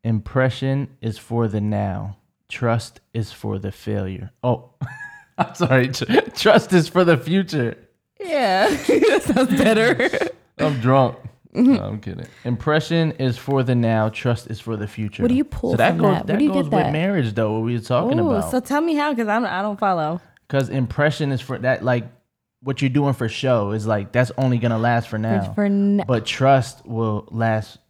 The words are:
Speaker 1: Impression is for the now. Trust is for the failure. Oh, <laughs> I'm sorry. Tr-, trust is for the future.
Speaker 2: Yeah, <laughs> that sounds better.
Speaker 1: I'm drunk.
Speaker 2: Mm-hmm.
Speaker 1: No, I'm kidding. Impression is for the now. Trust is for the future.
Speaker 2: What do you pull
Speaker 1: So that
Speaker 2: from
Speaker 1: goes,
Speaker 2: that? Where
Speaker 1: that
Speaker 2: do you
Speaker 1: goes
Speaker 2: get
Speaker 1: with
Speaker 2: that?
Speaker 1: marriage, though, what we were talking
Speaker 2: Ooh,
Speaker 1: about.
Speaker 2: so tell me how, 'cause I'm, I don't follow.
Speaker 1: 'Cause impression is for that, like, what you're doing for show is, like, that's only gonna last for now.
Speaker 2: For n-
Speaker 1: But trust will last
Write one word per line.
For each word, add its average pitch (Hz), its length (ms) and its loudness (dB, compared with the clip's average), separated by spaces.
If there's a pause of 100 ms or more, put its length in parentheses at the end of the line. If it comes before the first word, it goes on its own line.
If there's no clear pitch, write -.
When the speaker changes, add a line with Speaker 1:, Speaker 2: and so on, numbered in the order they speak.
Speaker 1:
Impression 131 840 -2 (120)
is 113 160 -6
for 117 300 -2
the 104 140 -2
now. 101 560 -4 (320)
Trust 117 500 -4 (140)
is 110 180 -6
for 104 280 -8
the 98 120 -8
failure. 98 600 -8 (120)
Oh, - 280 -2 (340)
<laughs> - 320 -20
I'm - 180 -4
sorry. 131 340 2
Tr-, 208 300 0 (160)
trust 220 380 4
is 165 160 4
for 180 160 2
the 165 120 6
future. 156 600 -2 (420)
Speaker 2:
Yeah, 247 500 0
<laughs> 294 180 -4
that 294 360 4
sounds 262 340 2
better. 220 520 4 (500)
Speaker 1:
I'm 151 220 0
drunk. 127 340 4 (400)
Speaker 2:
Mm-hmm. 269 200 6
Speaker 1:
No, 95 80 -2
I'm 101 160 -6
kidding. 85 280 -10 (160)
Impression 156 720 0
is 127 240 -2
for 135 260 0
the 123 120 2
now. 113 340 2
Trust 117 420 -4
is 110 80 -10
for 113 160 -6
the 104 120 -6
future. 107 360 -6
Speaker 2:
What 240 60 2
do 247 60 2
you 285 100 2
pull - 260 -6
Speaker 1:
So - 60 0
that 170 140 4
Speaker 2:
from 170 80 -2
Speaker 1:
goes, 160 60 2
Speaker 2:
that? 196 80 4
Where - 120 -2
Speaker 1:
that 208 140 0
Speaker 2:
do 285 40 4
you 294 80 2
Speaker 1:
goes 285 180 0
Speaker 2:
get 214 60 0
Speaker 1:
with 185 100 2
Speaker 2:
that? - 60 0
Speaker 1:
marriage, 156 420 0
though, 107 200 0
what 113 100 -2
we 120 120 -2
were 117 60 -2
talking 190 380 0
Speaker 2:
Ooh, 339 120 2
Speaker 1:
about. 196 200 -2
Speaker 2:
so 254 80 0
tell 277 220 -2
me 330 140 0
how, 294 200 -2
'cause 226 120 -2
I'm, 220 180 0
I 185 160 -4
don't 208 180 -4
follow. 175 400 0 (300)
Speaker 1:
'Cause 135 200 0
impression 147 640 0
is 127 100 -4
for 131 180 -8
that, 123 240 -2
like, 120 220 0 (560)
what 131 200 -6
you're 135 80 2
doing 139 240 2
for 120 140 -4
show 110 440 0
is, 104 160 -4
like, 104 260 -2
that's 123 240 2
only 127 200 2
gonna 117 220 0
last 117 300 0
for 110 80 -6
now. 110 360 -2
Speaker 2:
For 208 120 0
n- 202 420 2
Speaker 1:
But 120 180 2
trust - 600 2
will 113 460 -2
last 110 460 -2 (120)